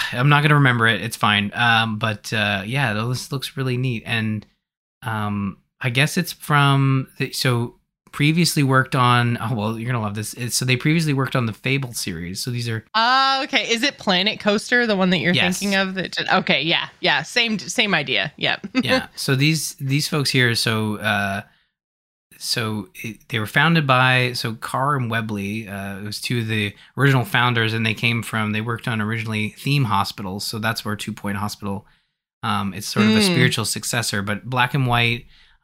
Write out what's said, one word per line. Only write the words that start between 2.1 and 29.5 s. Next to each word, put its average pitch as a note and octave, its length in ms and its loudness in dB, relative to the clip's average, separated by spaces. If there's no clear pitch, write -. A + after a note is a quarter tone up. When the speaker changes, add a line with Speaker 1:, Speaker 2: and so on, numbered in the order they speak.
Speaker 1:
uh, G#2 320 0
yeah, A#2+ 300 -2
this A#2+ 360 -4
looks - 280 -8
really C3 180 -2
neat. B2 300 -2
And, A2 400 -2
um, G#2 560 -4
I B2+ 80 -2
guess C3+ 260 0
it's F3 160 -4
from C#3 760 2
the, C3 140 -4
so A#2+ 420 0
previously D#3 520 2
worked C3 340 4
on, A#2+ 460 4
oh, G#2+ 120 -2
well, A2 240 -2
you're A2+ 80 -6
gonna B2 160 -2
love G2+ 120 -4
this. G#2+ 180 -6
It's, A#2+ 240 -6
so - 80 0
they B2+ 120 4
previously D#3 360 2
worked C3+ 240 0
on B2 80 2
the A2+ 80 -2
Fable C3 400 -2
series. F2 500 -8
So B2+ 80 -6
these A#2+ 160 -4
are A2+ 280 -6
Speaker 2:
Oh, C4 500 2
okay. C#4+ 260 -2
Is A3+ 120 0
it C#4 160 -2
Planet F#3+ 420 0
Coaster, A#3 460 0
the G#3+ 100 2
one F#3 140 2
that F#3 80 2
you're D#3 160 2
Speaker 1:
Yes. F3+ 240 0
Speaker 2:
thinking G3 200 -2
of? F#3+ 160 -2
That F#3 180 -6
did, - 180 -6
okay, F3 320 2
yeah, D3+ 260 0
yeah. D3+ 220 0
Same, A3+ 360 -2
same G#3+ 340 -2
idea. C3+ 460 -2
Yeah. - 180 -2
<laughs> C3 120 -2
Speaker 1:
Yeah. B3 340 0
So - 180 0
these, D3 400 0
these C#3 340 -2
folks D3 220 0
here, B2 240 4
so, A2 420 0
uh, G2+ 460 -2
so A2 500 -4
it, - 260 -14
they A#2 100 -2
were G#2+ 80 -2
founded D#3 400 4
by, B2+ 480 4
so A#2 200 -4
Carr C3+ 420 -2
and A#2+ 140 -2
Webley, G#2+ 580 -4
uh, G2 300 -10
it G2+ 60 -12
was G#2 160 -8
two B2 200 -2
of A2 80 -4
the G#2+ 260 -2
original C3 280 4
founders, A#2 500 2
and A2+ 100 -2
they A2 100 0
came A#2 280 0
from, G#2+ 300 -2
they G#2+ 80 -2
worked A#2 280 -6
on A2+ 120 -2
originally G#2+ 500 -4